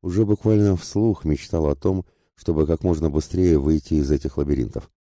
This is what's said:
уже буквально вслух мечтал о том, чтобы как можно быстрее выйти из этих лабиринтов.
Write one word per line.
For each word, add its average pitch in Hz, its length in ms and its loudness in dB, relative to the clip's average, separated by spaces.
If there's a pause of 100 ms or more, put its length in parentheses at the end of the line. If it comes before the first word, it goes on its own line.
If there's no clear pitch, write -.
уже 92 240 0
буквально 104 500 2
вслух 104 480 -2
мечтал 78 440 -2
о 73 60 0
том, 95 300 -2 (300)
чтобы 78 320 0
как 82 180 -2
можно 82 240 0
быстрее 80 480 0
выйти 76 380 0
из 71 160 0
этих 71 260 -2
лабиринтов. 65 540 -4 (120)